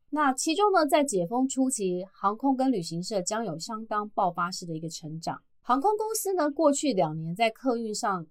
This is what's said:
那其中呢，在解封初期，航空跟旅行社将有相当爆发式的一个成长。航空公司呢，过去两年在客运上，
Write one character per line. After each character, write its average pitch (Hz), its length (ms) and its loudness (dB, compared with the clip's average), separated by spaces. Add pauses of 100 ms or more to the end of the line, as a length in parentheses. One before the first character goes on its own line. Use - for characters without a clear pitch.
(100)
那 294 200 2
其 311 240 -2
中 403 160 4
呢， 339 160 4
在 302 160 4
解 196 240 0
封 254 220 0
初 262 220 0
期， 185 420 -2
航 208 240 -2
空 269 180 2
跟 269 160 2
旅 208 120 0
行 165 200 -6
社 190 200 -2
将 214 200 -4
有 165 160 -6
相 220 280 -10
当 208 240 -2
爆 190 200 2
发 175 200 -2
式 185 160 -10
的 160 100 -6
一 - 20 -6
个 165 120 -6
成 160 280 -10
长。 147 220 -6 (220)
航 262 180 2
空 415 160 4
公 440 180 -4
司 392 200 -2
呢， 302 160 2
过 294 200 4
去 285 220 0
两 160 240 0
年 160 180 -6
在 226 140 2
客 233 300 -2
运 220 160 -4
上， 190 360 -2